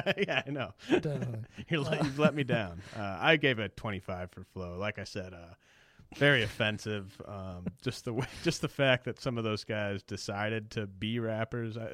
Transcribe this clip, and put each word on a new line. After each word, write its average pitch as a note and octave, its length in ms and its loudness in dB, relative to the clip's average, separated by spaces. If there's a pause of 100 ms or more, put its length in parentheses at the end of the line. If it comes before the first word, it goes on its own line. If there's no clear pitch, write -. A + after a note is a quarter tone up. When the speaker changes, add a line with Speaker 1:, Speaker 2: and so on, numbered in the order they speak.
Speaker 1:
<laughs> - 100 2
Yeah, E3+ 280 2
I C#3 40 -6
know. A#2+ 240 -4 (160)
Speaker 2:
Definitely. B2+ 500 2 (140)
Speaker 1:
<laughs> - 160 -10
You're E3 100 2
le-, C#3 120 0
Speaker 2:
Uh, - 120 2
Speaker 1:
you've C#3 140 0
let D3+ 160 8
me D3 100 2
down. G2+ 380 0 (120)
Uh, G2+ 240 -4
I D#3 180 6
gave C#3 220 4
it G2+ 180 -2
twenty-five F#2 540 -6
for F#2 140 -14
flow. F2+ 340 -8
Like G#2 200 -2
I G2 60 -6
said, F#2 280 -8
uh, F2 220 -18 (600)
very C#3 260 6
offensive. G#2+ 840 -2
Um, F#2 380 -8 (180)
just - 220 -4
the B2 80 -4
way, A#2+ 220 -2
<laughs> - 100 -8
just E3 160 0
the D3 80 -2
fact C3 380 4
that A#2 120 -4
some A#2+ 200 -2
of A2+ 60 0
those G#2+ 200 0
guys G#2 380 -2
decided G#2+ 720 -4
to G#2+ 140 -4
be G#2 320 -2
rappers, A2+ 600 -2
uh, A2+ 160 -6